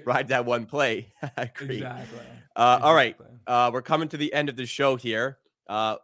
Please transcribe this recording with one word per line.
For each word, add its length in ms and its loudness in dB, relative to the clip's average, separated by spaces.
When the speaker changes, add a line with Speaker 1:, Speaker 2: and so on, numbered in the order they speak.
Speaker 1:
ride 220 0
that 180 0
one 180 0
play. 520 -2
<laughs> 60 -12
I 60 -6
agree. 360 -8
Speaker 2:
Exactly. 420 -12
Speaker 1:
Uh, 260 6
all 140 6
right. 220 4
Speaker 2:
Exactly. 300 -20
Speaker 1:
Uh, 260 2
we're 100 -6
coming 260 -2
to 80 -12
the 160 -4
end 160 0
of 60 -8
the 100 -8
show 300 0
here. 440 -4
Uh, 360 -2